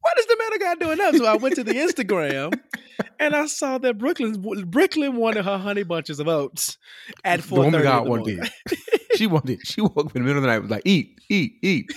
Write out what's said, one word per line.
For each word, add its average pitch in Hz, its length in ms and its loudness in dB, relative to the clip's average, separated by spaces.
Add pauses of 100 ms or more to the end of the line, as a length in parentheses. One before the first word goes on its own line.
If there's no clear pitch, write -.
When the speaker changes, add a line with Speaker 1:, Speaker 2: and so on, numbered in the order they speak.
Speaker 1:
What 679 160 2
is 453 100 2
the 466 120 4
man 453 140 -2
of 415 80 -2
God 349 180 -2
doing 330 220 -2
up?" 339 160 4
So 262 100 4
I 220 80 4
went 254 220 0
to 247 80 -4
the 220 80 -2
Instagram 185 840 -2 (320)
Speaker 2:
<laughs> - 300 -10
Speaker 1:
and 294 160 0
I 302 120 0
saw 269 320 -4
that 240 200 0
Brooklyn, 226 420 -2 (300)
Brooklyn 285 460 2
wanted 226 280 0
her 196 140 -2
honey 202 240 -4
bunches 165 380 -6
of 151 80 -2
oats 151 500 -2 (460)
at 175 180 0
Speaker 2:
The - 140 -8
woman 139 160 6
Speaker 1:
four 160 80 4
thirty 151 100 4
Speaker 2:
God 127 80 6
Speaker 1:
in 117 60 0
the 120 60 0
Speaker 2:
wanted 110 260 0
Speaker 1:
morning. - 140 -6 (180)
Speaker 2:
to - 60 0
eat. - 60 -12 (300)
<laughs> 480 60 2
She 226 100 2
wanted, 143 400 0
she - 140 -6
woke 214 180 2
up 147 160 -2
in 127 80 -2
the 123 60 0
middle 143 80 2
of 143 60 0
the 135 60 2
night, 110 120 2
was 104 100 -6
like, 107 140 -4
"Eat, 185 340 2 (100)
eat, 196 340 0
eat." 185 340 0